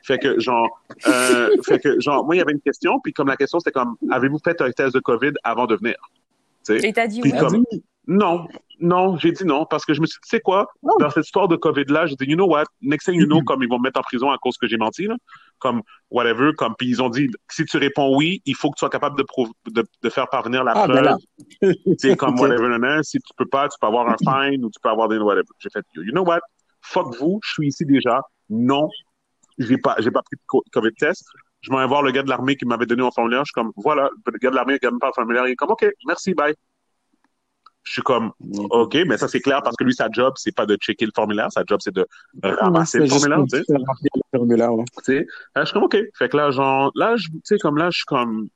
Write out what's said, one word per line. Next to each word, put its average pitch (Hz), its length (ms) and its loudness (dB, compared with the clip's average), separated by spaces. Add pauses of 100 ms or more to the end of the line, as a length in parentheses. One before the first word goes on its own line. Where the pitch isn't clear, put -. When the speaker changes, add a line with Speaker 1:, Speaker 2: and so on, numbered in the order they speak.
Speaker 1:
Fait 131 140 0
que, 131 200 0
genre, 117 300 0 (400)
euh, 127 400 2 (100)
<laughs> - 80 -4
fait - 140 2
que, 143 200 0
genre, 135 240 0
moi, 160 120 0
il - 20 2
y 175 40 2
avait 151 100 0
une 143 80 -4
question. 170 400 -2
Puis 156 120 -8
comme 143 140 -2
la 135 100 0
question, 147 220 -2
c'était 151 140 -2
comme, « 120 240 -2 (160)
Avez-vous 135 320 0
fait 170 180 0
un 127 80 0
test 131 240 -2
de 131 60 2
covid 127 320 0 (100)
avant 117 240 -2
de 113 80 2
venir ? » 104 220 -4 (680)
Tu 160 140 2
sais ? 160 100 0
Speaker 2:
Et 220 40 -2
t'as 226 160 0
dit 220 140 -8
Speaker 1:
Puis 139 100 4
Speaker 2:
oui. 127 80 -2
Speaker 1:
comme, 156 160 2
Speaker 3:
Ah 240 160 2
oui. 185 100 -10 (240)
Speaker 1:
non, 170 400 0 (340)
non, 180 380 2
j'ai 165 140 2
dit 190 120 -6
non, 151 240 0
parce 156 160 -4
que 156 100 0
je 143 60 -2
me 160 60 2
suis - 160 -10
dit, « - 80 -20
Tu 233 60 0
sais 220 40 2
quoi ? 196 280 0 (160)
Speaker 3:
Non. 349 160 4
Speaker 1:
Dans 147 100 4
cette 151 140 0
histoire 202 240 0
de 170 80 4
covid 143 320 0
là, 156 180 2
j'ai 139 80 -4
dit, 135 120 -6
you 151 100 0
know 196 100 2
what ? 151 180 2 (160)
Next 143 260 -2
thing 175 120 0
you 147 80 6
know, 151 140 4
Speaker 3:
Mhm. 135 40 -6
Speaker 1:
comme 135 200 0
ils 117 40 -2
vont 123 100 0
me 123 40 0
mettre 131 160 -2
en 123 60 -4
prison 131 260 -2
à 131 80 -2
cause 123 180 -2
que 120 120 -2
j'ai 113 80 0
menti, 113 320 -2
là. 240 80 -4 (420)
Comme, 120 240 -2 (300)
whatever, 120 440 2
comme, 113 220 -2
puis 127 100 -4
ils 123 140 0
ont 127 60 0
dit, 131 200 0 (220)
si 160 140 -4
tu - 140 -6
réponds 139 380 2
oui, 165 300 0
il 135 80 -2
faut 151 160 -2
que - 60 -14
tu - 40 -10
sois 147 100 0
capable 139 280 -4
de 135 60 0
prouv-, 117 260 -4 (180)
de, 113 140 -2 (200)
de 123 60 -2
faire 131 200 -2
parvenir 127 340 -2
la 120 140 0
Speaker 3:
Ah, 202 100 4
ben - 160 4
Speaker 1:
preuve. - 20 4 (580)
Speaker 3:
là. 190 100 4 (260)
Speaker 1:
C'est 131 180 4
comme, 127 180 0
Speaker 3:
<laughs> - 0 -
Ok. 123 80 2
Speaker 1:
whatever, 123 260 2
nan, 117 120 0
nan, 147 220 0
si - 160 -6
tu - 180 -8
peux 127 100 -2
pas, 139 220 -2
tu - 120 -12
peux 113 80 2
avoir 117 200 2
un 113 80 2
fine 135 480 0
ou 110 60 -4
tu - 100 -20
peux 120 80 0
avoir 110 200 2
des 110 100 0
whatever. » 101 300 2 (100)
J'ai - 120 -12
fait, 98 140 -8 (120)
you 92 160 -8
know 180 120 0
what ? 170 140 2 (420)
Fuck 151 380 -4
vous, 180 260 0
je - 100 -8
suis 151 140 -2
ici 147 160 -4
déjà. 131 360 2 (280)
Non, 131 400 2 (680)
j'ai 123 200 2
pas, 127 200 0
j'ai 110 140 0
pas 127 100 0
pris - 140 -14
de - 100 -20
co-, 127 160 0 (100)
covid 110 220 0
test. - 300 -2 (380)
Je 127 100 -6
m'en 135 60 0
vais 131 100 0
voir 143 160 2
le 131 80 2
gars 139 100 0
de 135 60 -4
l'armée 131 260 -2
qui 135 100 -8
m'avait 120 220 -2
donné 120 160 0
mon 123 80 0
formulaire. 120 340 0
Je - 40 -8
suis - 60 -16
comme, 113 220 -4
voilà, 139 320 0 (160)
le 117 140 -6
gars 123 120 0
de 131 40 -4
l'armée, 127 200 0
il - 20 0
regarde 120 240 -2
pas 135 80 0
le 123 60 -2
formulaire. 120 340 0
Il - 40 0
est 123 40 -4
comme, 165 160 -2
OK, 220 120 0 (220)
merci, 175 280 -4
bye. 151 200 0 (1300)
Je - 100 -12
suis 131 80 -6
comme, 117 380 -2
Speaker 3:
Mhm. 101 300 -8
Speaker 1:
OK, 117 360 2
mais 110 100 0
ça, 135 120 -4
c'est 127 120 -2
clair 135 220 0
parce 120 120 -2
que - 80 -4
lui, 127 120 2
sa 117 160 -2
job, 127 260 2
c'est - 180 -6
pas 107 120 0
de 104 100 4
checker 110 300 -4
le 107 80 -6
formulaire. 107 360 -2
Sa - 160 -2
job, 104 160 0
c'est 95 120 -8
de 92 120 0 (360)
ramasser 165 560 2
Speaker 3:
Ouais, 156 60 6
Speaker 1:
le 139 40 2
Speaker 3:
c'est 135 60 2
juste 143 120 4
Speaker 1:
formulaire, 151 120 2
Speaker 3:
pour 139 100 4
Speaker 1:
tu 123 80 -2
sais. 156 80 -2
Speaker 3:
faire 135 220 0
remplir 139 280 -4
le - 240 -4
formulaire, 117 360 2
ouais. 113 100 -2 (140)
Speaker 1:
Tu - 60 -20
sais, 135 220 0 (300)
là, 143 60 0
je - 20 0
suis - 80 -6
comme, 214 120 2
OK. 233 120 2 (180)
Fait 123 140 -2
que 143 80 -2
là, 147 140 2
genre, 135 440 0
là, 220 220 0
je, 165 120 -6
tu 156 160 -12
sais, 208 140 2
comme 151 200 0
là, 175 120 2
je 165 60 -6
suis - 80 -4
comme 113 520 -2